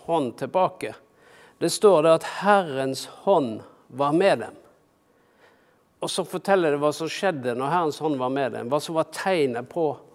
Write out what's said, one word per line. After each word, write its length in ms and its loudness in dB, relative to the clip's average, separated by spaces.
hånd 320 -2
tilbake. 560 -2
Det 140 -2
står 320 6
det 80 6
at 120 4
Herrens 640 0
hånd 380 2
var 260 -2
med 260 4
dem. 160 -10
Og 80 -6
så 160 -4
forteller 480 0
det 80 -2
hva 140 2
som 140 -8
skjedde 480 -4
når 120 -4
Herrens 320 -2
hånd 160 -2
var 160 -2
med 220 -2
dem, 160 -8
hva 100 0
som 160 -6
var 160 -4
tegnet 560 -2
på 220 -2